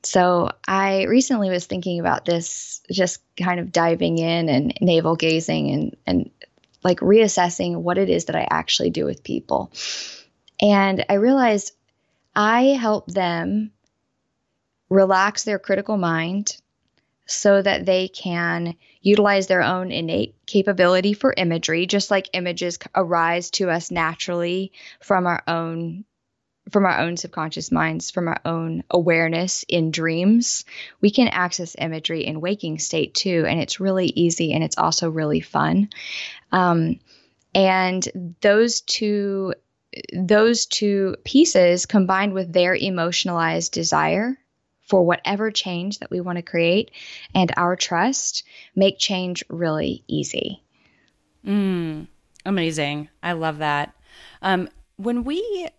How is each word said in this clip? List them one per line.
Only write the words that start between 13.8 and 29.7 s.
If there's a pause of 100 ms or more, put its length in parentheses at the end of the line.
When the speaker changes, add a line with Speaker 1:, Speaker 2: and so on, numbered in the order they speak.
Speaker 1:
relax
their
critical
mind (720)
so
that
they
can (260)
utilize
their
own
innate (100)
capability
for
imagery,
just
like
images
c-,
arise
to
us
naturally (300)
from
our
own, (640)
from
our
own
subconscious
minds,
from
our
own
awareness
in